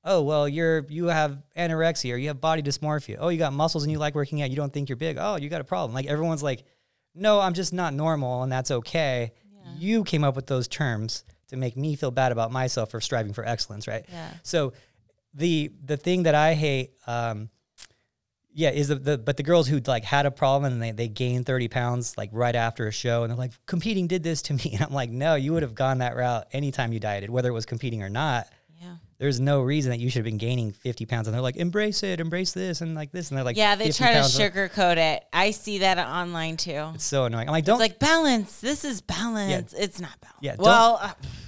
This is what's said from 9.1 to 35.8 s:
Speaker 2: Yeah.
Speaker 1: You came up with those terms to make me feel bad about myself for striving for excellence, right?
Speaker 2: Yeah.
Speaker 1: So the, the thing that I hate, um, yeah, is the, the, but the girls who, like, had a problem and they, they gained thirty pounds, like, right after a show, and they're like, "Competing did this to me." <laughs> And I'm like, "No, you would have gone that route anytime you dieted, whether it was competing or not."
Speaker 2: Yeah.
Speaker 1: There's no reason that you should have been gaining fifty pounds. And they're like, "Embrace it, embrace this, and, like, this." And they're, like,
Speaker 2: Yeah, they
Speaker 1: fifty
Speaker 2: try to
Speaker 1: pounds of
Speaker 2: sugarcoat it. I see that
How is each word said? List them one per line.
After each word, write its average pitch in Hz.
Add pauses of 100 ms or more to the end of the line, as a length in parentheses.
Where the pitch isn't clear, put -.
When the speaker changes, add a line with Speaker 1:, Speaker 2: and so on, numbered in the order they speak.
Speaker 2:
Yeah. -
Speaker 1:
You 214
came 151
up 135
with 135
those 127
terms 113 (240)
to 131
make 127
me 143
feel 135
bad 127
about 113
myself 127
for 113
striving 110
for 107
excellence, 110
right? 110
Speaker 2:
Yeah. 170 (120)
Speaker 1:
So 147 (600)
the, 156 (140)
the 143
thing 180
that 160
I 156
hate, 143 (140)
um, 117 (1040)
yeah, 151
is 143
the, 147
the, 135
but 113
the -
girls 160
who, 143
like, 120
had 143
a 143
problem 139
and 117
they, 113
they 117
gained 123
thirty 127
pounds, 123
like, 104
right 120
after 113
a 107
show, 117
and 113
they're 117
like, 123 (160)
"Competing 185
did 175
this 160
to -
me." 117
<laughs> -
And 101
I'm 147
like, 131
"No, 143
you 139
would 165
have 117
gone 131
that 123
route 123
anytime 135
you 113
dieted, 101
whether 123
it 120
was 113
competing 113
or 95
not." 123 (340)
Speaker 2:
Yeah. 180 (240)
Speaker 1:
There's 131
no 139
reason 135
that 117
you 120
should 127
have 110
been 110
gaining 117
fifty 117
pounds. 113
And 110
they're 123
like, 127
"Embrace 202
it, 185
embrace 170
this, 180
and, 165
like, 151
this." 175
And 135
they're, 131
like, 127
Speaker 2:
Yeah, 208
they 208
Speaker 1:
fifty -
Speaker 2:
try 240
to 226
Speaker 1:
pounds 131
of 208
Speaker 2:
sugarcoat 180
it. 160
I 190
see 208
that 185